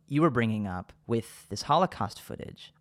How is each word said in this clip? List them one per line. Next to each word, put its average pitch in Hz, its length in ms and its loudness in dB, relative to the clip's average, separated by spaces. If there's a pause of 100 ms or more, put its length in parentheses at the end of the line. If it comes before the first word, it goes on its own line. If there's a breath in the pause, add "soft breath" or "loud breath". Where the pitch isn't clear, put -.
you 143 140 2
were 165 80 8
bringing 110 380 0
up - 260 -8 (140)
with - 420 -4
this - 140 -8
Holocaust 147 580 0
footage, - 600 -14